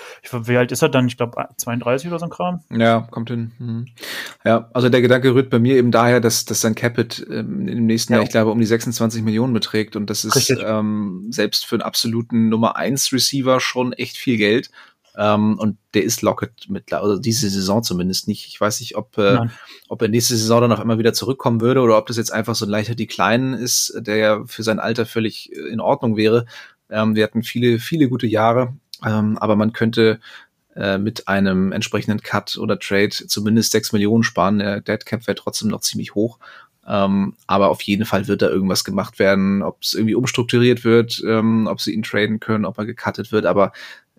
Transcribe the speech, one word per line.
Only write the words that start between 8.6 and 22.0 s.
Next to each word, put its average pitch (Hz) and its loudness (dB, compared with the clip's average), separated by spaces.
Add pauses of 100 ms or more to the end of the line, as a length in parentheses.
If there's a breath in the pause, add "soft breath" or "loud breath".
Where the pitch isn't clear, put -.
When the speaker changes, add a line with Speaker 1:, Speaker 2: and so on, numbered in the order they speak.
Speaker 2:
sechsundzwanzig 113 0
Millionen 113 0
beträgt. 107 -2
Und 104 -4
das 104 -4
ist, 107 -2
Speaker 1:
Richtig. 127 2
Speaker 2:
ähm, 107 -2
selbst 107 -2
für 123 -4
einen 104 -4
absoluten 117 0
Nummer 110 2
eins 123 -2
Receiver 127 0
schon 127 -2
echt - -8
viel 123 0
Geld. 107 2 (500 loud breath)
Ähm, 104 2
und 104 -2 (180)
der 101 2
ist - -4
Lockett - -4
mit, - -10
also 101 0
diese 113 -2
Saison 98 0
zumindest 92 -4
nicht. 104 -6
Ich - -16
weiß 107 0
nicht, - -12
ob, - -10
äh, 101 4
Speaker 1:
Nein. 117 0 (380 loud breath)
Speaker 2:
ob - -10
er 107 2
nächste 117 2
Saison 113 4
dann 120 4
auf 110 2
einmal 113 0
wieder 117 2
zurückkommen 117 -2
würde 127 4
oder 113 6
ob 107 2